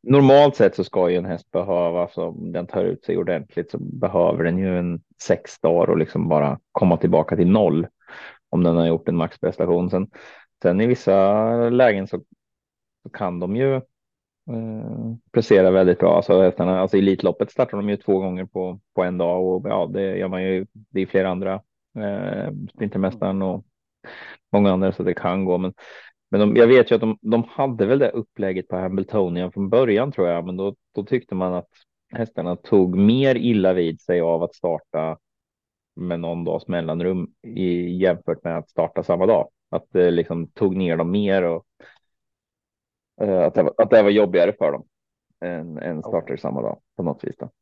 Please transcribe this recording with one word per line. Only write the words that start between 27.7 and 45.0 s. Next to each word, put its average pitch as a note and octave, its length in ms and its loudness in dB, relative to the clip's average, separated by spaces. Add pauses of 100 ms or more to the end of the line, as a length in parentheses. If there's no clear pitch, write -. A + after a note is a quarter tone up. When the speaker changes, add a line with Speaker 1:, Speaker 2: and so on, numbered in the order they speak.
Speaker 1:
väl C3 140 2
det A#2+ 120 2
upplägget G2 560 -6
på F#2 100 -8
Hambletonian F#2 720 -4
från G2 180 -6
början, A#2+ 420 2
tror F#2 160 -2
jag, E2+ 180 -2
men F2+ 120 -8
då, G2 180 -6 (160)
då G#2 120 -8
tyckte B2 320 -4
man F#2 180 -4
att F2 160 -8 (420)
hästarna F2+ 440 -6
tog F#2 420 2
mer B2 380 4
illa G#2 380 2
vid E2 280 -2
sig F2 200 -2
av E2 220 0
att E2+ 120 -8
starta D#2+ 600 -6 (800)
med F2 240 -6
någon E2+ 240 -6
dags E2 240 -6
mellanrum E2+ 760 -4
i, F2+ 560 -4
jämfört F2 460 -2
med E2 140 -6
att D#2+ 120 -10
starta E2 340 -4
samma F2+ 220 0
dag. G2+ 240 2 (200)
Att - 200 -6
det F2+ 220 2
liksom E2+ 360 -4
tog F#2+ 280 -2
ner F2 220 -2
dem E2+ 140 -2
mer G2 320 0
och, E2 220 -4 (1600)
eh, F#2 220 2
att D2+ 100 2
det F#2+ 100 2
var, - 140 0
att A2 120 2
det A2 140 8
var G2+ 60 4
jobbigare F#2+ 440 2
för D2+ 180 -2
dem - 140 -10 (540)